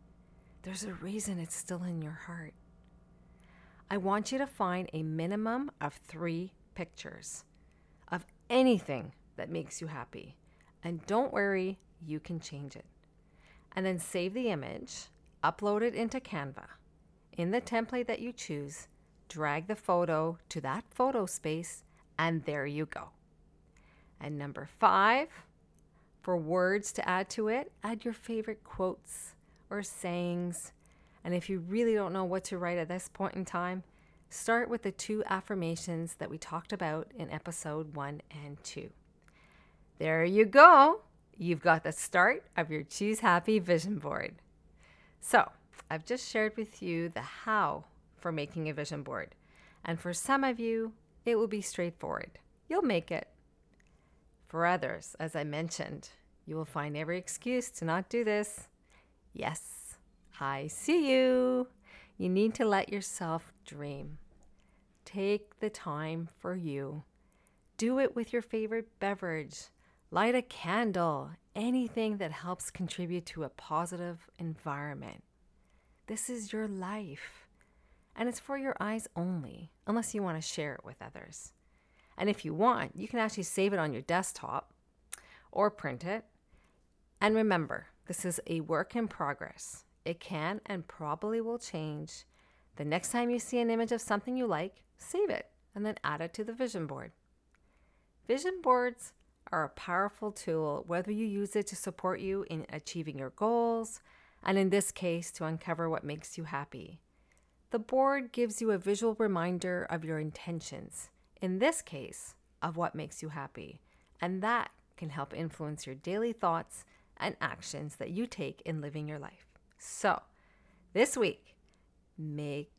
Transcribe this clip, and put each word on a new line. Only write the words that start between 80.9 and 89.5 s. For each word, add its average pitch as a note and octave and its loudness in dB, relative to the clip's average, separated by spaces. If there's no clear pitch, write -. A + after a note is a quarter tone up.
others. - -16
And G#3 0
if G3+ -2
you D3+ -4
want, A3+ 2
you G3 -8
can A#3+ -4
actually G#3+ -2
save G3 2
it F#3 0
on D#3 0
your B2 -6
desktop - -4
or G#3 4
print D#3 -8
it. G#3+ -4
And G#3+ 6
remember, G3 2
this - -6
is F3 -2
a E3 0
work D#3 0
in A3+ 0
progress. - -6